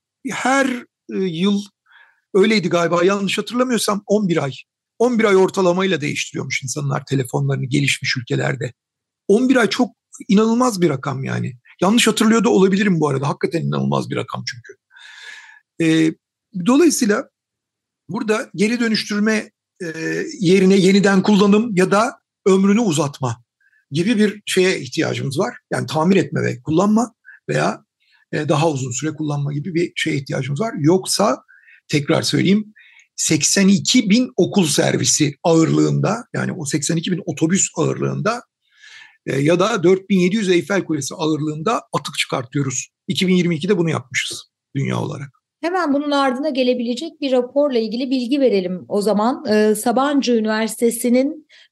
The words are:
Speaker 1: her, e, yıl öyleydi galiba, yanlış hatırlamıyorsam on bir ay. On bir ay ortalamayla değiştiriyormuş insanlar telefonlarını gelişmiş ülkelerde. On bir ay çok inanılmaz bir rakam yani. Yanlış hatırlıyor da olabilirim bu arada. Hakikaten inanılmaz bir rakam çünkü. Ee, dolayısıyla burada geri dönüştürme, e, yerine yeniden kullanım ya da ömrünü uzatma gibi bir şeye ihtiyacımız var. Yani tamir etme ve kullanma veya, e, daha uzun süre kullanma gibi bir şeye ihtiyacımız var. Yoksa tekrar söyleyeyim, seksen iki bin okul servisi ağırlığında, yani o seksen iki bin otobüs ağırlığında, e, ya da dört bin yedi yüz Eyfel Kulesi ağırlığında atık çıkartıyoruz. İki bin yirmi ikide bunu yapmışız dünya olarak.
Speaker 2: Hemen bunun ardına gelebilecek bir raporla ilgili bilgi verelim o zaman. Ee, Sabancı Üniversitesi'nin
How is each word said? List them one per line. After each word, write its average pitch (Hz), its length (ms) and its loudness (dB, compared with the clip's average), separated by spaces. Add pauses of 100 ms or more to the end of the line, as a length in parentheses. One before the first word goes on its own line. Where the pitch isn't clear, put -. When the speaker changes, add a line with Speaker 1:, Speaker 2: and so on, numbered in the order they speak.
(320)
Speaker 1:
her, 269 360 0 (460)
e, 208 40 -6
yıl 190 440 0 (720)
öyleydi 208 360 4
galiba, 170 340 2
yanlış 196 340 0
hatırlamıyorsam 214 680 -2
on 208 220 0
bir 160 160 0
ay. 139 80 -4 (480)
On 240 200 2
bir 226 40 2
ay 202 120 4
ortalamayla 185 680 2
değiştiriyormuş 143 600 -6
insanlar 143 420 -6
telefonlarını 139 600 -2
gelişmiş 135 520 -2
ülkelerde. 131 560 -4 (540)
On 247 220 4
bir 269 60 4
ay 233 140 4
çok 247 220 -2 (360)
inanılmaz 220 540 2
bir 170 80 4
rakam 139 340 -6
yani. 120 300 -4 (280)
Yanlış 214 260 4
hatırlıyor 220 360 4
da 240 60 2
olabilirim 196 500 4
bu 151 100 0
arada. 135 180 -2
Hakikaten 147 340 -4
inanılmaz 69 480 -2
bir 65 60 -8
rakam - 320 -8
çünkü. - 280 -14 (1080)
Ee, 160 320 2 (520)
dolayısıyla 254 640 2 (800)
burada 220 460 -4
geri 214 240 0
dönüştürme, 220 720 -2 (320)
e, 170 40 -8 (520)
yerine 190 360 4
yeniden 196 480 4
kullanım 208 520 4
ya 185 160 2
da 220 280 0 (260)
ömrünü 196 340 4
uzatma 143 640 -2 (480)
gibi 180 260 0
bir 208 280 2
şeye 180 340 0
ihtiyacımız 131 600 -4
var. 233 180 -4 (140)
Yani 127 140 -4
tamir 160 300 2
etme 143 260 0
ve 123 200 -4
kullanma 208 520 0 (360)
veya, 147 360 -4 (460)
e, 151 180 -4
daha 160 220 2
uzun 131 200 -6
süre 151 220 -6
kullanma 147 400 -6
gibi 147 200 -8
bir 170 220 -2
şeye 156 200 -4
ihtiyacımız 139 460 -4
var. 226 180 -4
Yoksa 190 640 2 (440)
tekrar 143 340 0
söyleyeyim, 175 520 0 (420)
seksen 165 520 2
iki 202 420 2
bin 240 260 2
okul 170 300 2
servisi 139 800 0
ağırlığında, 151 880 2
yani - 180 -4
o 170 140 -10
seksen 156 300 -4
iki 170 160 -4
bin 165 140 -4
otobüs 165 500 -2
ağırlığında, 139 640 -4 (840)
e, 135 140 -2
ya 165 200 2
da 208 240 0
dört 185 260 2
bin 190 100 4
yedi 180 160 2
yüz 202 140 0
Eyfel 180 340 0
Kulesi 147 320 -6
ağırlığında 156 680 -4 (100)
atık 160 240 -6
çıkartıyoruz. 135 720 -4 (180)
İki 175 200 -2
bin 185 80 4
yirmi 175 200 2
ikide 180 220 -2
bunu 165 120 0
yapmışız - 540 -6 (320)
dünya 135 240 -2
olarak. 139 300 -8 (320)
Speaker 2:
Hemen 339 320 -2
bunun 285 180 -2
ardına 277 380 0
gelebilecek 247 720 -4
bir 269 100 -4
raporla 254 480 0
ilgili 233 300 -4
bilgi 254 300 -2
verelim 190 480 0
o 202 140 -2
zaman. 214 480 0
Ee, 214 260 4
Sabancı 247 560 0
Üniversitesi'nin 233 1160 0 (240)